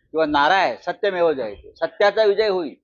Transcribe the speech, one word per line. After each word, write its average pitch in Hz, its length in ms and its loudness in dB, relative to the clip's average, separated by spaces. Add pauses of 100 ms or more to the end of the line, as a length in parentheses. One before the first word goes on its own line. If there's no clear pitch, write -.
(120)
किंवा 156 140 0
नारा 147 300 2
आहे, 165 220 0
सत्यमेव 175 560 -2
जयते, 113 420 -10
सत्याचा 202 480 0
विजय 208 240 2
होईल. 175 360 -4